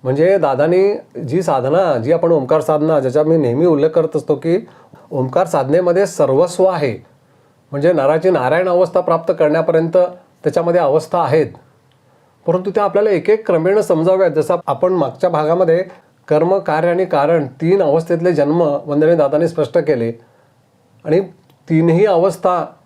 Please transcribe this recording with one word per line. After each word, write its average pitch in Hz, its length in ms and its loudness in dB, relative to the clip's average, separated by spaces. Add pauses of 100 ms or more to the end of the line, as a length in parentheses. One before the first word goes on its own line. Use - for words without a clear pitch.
म्हणजे 151 340 2
दादानी 160 440 0 (460)
जी 165 140 -2
साधना, 151 560 0
जी 120 140 -2
आपण 170 200 0
ओंकार 151 280 0
साधना, 151 400 0
ज्याचा 131 220 0
मी 160 140 2
नेहमी 143 300 0
उल्लेख 156 240 2
करत 156 260 -2
असतो 151 180 -2
की 165 240 -2 (520)
ओंकार 139 360 -2
साधनेमध्ये 170 600 0
सर्वस्व 165 580 0
आहे, 156 280 0 (800)
म्हणजे 147 200 0
नराची 160 380 2
नारायण 160 380 0
अवस्था 180 320 0
प्राप्त 170 380 -2
करण्यापर्यंत 165 580 0 (480)
त्याच्यामध्ये 170 360 0
अवस्था 156 420 0
आहेत, 143 240 0 (1000)
परंतु 185 240 -2
त्या 208 140 0
आपल्याला 202 260 0
एक 180 200 0
एक 220 160 0
क्रमेण 185 340 0
समजाव्यात. 185 500 0
जसं 151 260 -2 (100)
आपण 180 260 -2
मागच्या 165 380 -2
भागामध्ये 165 520 0 (460)
कर्म, 165 300 2
कार्य 165 300 -2
आणि 180 160 0
कारण 160 420 0 (140)
तीन 185 220 2
अवस्थेतले 165 500 0
जन्म 151 300 2 (240)
वंदनीय 156 280 2
दादाने 151 340 0
स्पष्ट 165 300 -2
केले 127 340 -2 (920)
आणि 160 160 0 (480)
तीनही 165 380 2
अवस्था 180 580 0 (220)